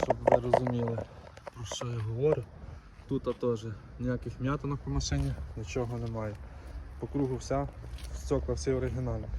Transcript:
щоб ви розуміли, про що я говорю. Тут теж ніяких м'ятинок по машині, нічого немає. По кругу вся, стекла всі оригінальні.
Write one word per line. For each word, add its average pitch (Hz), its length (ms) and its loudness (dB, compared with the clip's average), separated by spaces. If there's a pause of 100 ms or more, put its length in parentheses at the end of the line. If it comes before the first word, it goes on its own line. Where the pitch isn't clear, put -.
щоб - 180 2
ви - 160 4
розуміли, 120 640 2 (560)
про 117 100 -8
що - 220 -4
я 120 120 -2
говорю. 120 440 4 (640)
Тут 127 320 0
теж 113 280 2 (320)
ніяких 123 400 -2
м'ятинок 139 400 0
по - 100 -6
машині, 139 440 4 (240)
нічого 120 400 0
немає. 110 380 -2 (640)
По 120 80 -2
кругу 135 280 2
вся, 135 320 2 (480)
стекла 127 380 2
всі 127 180 2
оригінальні. 123 540 2 (140)